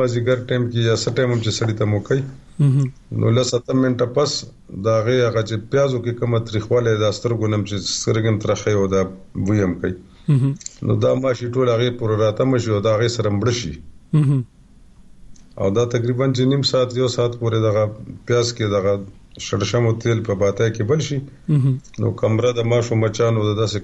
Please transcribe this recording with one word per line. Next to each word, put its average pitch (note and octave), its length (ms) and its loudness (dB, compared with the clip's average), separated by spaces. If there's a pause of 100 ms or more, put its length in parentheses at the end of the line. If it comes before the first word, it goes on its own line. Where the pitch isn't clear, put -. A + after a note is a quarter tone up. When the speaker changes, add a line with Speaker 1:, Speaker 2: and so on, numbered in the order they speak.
Speaker 1:
مازدیګر B2 380 0 (100)
ټایم B2 220 0
کې، A#2 180 -2
یا A2+ 140 4
څه - 140 -4
ټایم B2+ 160 2
هم A#2+ 120 0
چې G#2+ 140 -2
سړي A2 200 0
ته A2 60 0
مو G#2 240 2
کوي. C3+ 140 2 (420)
Speaker 2:
مهم. C3+ 220 4 (340)
Speaker 1:
نو A2 60 2 (100)
لس B2+ 180 0
اته B2 260 -2
منټه B2+ 260 2 (100)
پس C#3+ 140 2 (540)
د - 20 -2 (120)
هغې A#2 180 2 (120)
هغه A2 200 0
چې A2+ 60 -4 (180)
پیازو C3+ 320 2
کې A#2+ 160 -2
کومه A#2+ 180 0 (100)
تریخوالی A2+ 460 0 (100)
دا G#2+ 140 2
سترګو A2+ 320 -2
نه G#2+ 60 0
هم G2+ 120 0
چې G#2 80 -6 (220)
سترګې A2+ 320 0
هم G#2 80 2
ترخوي G#2 420 0
او G2 140 2
دا F#2+ 80 2 (440)
بوی G#2 200 2
هم F2 140 0
کوي. - 140 -4 (340)
Speaker 2:
مهم. C3+ 240 2 (340)
Speaker 1:
نو A2 60 2 (120)
دا B2+ 100 4
ماشي B2+ 400 -2
ټول B2+ 200 2
هغې B2 240 2
پورې A2 160 0 (100)
راتمه B2+ 340 2
شي A2 120 -2
او G#2 100 2
دا A2 160 2
هغې A#2 200 2
سره G#2 140 0
مړه G2+ 300 0
شي. D2+ 140 -8 (380)
Speaker 2:
مهم. C#3+ 280 2 (1200)
Speaker 1:
او G2 100 0
دا A2+ 140 0
تقریباً B2 480 -2
چې B2 100 0 (100)
نیم C#3 100 0
ساعت، B2+ 380 0
یو C3 80 2
ساعت A#2+ 320 -2
پورې A2+ 180 0 (100)
دغه G#2 140 2 (440)
پیاز A#2+ 200 2 (100)
کې A2 100 -2 (100)
دغه G2 160 2 (540)
شړشمو A2 460 0 (100)
تیل A#2 160 2 (100)
په G#2 60 0
باتی G2 400 0
کې - 160 -4
بل D#3 180 2
شي، C#3+ 100 -4 (300)
Speaker 2:
مهم. C#3 260 2 (260)
Speaker 1:
نو G#2+ 200 0
کمره A2+ 320 2
د A#2 200 -2
ماشو A#2+ 300 2
مچانو A2 460 2
د G#2 120 2
داسې G#2+ 240 -2